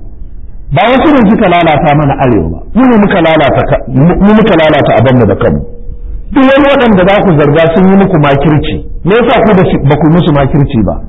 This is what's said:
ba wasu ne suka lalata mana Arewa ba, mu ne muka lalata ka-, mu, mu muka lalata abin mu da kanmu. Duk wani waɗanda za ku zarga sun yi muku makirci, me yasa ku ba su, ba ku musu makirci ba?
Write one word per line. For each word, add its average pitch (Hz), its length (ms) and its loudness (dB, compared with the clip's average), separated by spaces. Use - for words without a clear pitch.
ba 170 160 -2
wasu 247 280 2
ne 277 120 2
suka 208 260 2
lalata 165 440 0
mana 143 240 0
Arewa 110 340 -2
ba, - 100 -10
mu 233 140 0
ne 247 140 4
muka 196 240 2
lalata 156 400 0
ka-, - 240 -2
mu, 131 180 0
mu 190 180 2
muka 214 220 2
lalata 151 400 2
abin 120 220 2
mu 120 100 2
da - 100 0
kanmu. 76 260 -2
Duk 269 200 0
wani 269 220 2
waɗanda 240 380 2
za 190 120 2
ku 202 160 0
zarga 147 360 2
sun 165 180 0
yi 190 100 4
muku 185 220 2
makirci, 143 580 0
me 165 140 -4
yasa 233 240 0
ku 214 160 0
ba 190 120 2
su, 185 140 0
ba 139 180 0
ku 160 120 2
musu 165 240 0
makirci 139 500 0
ba? 87 140 -2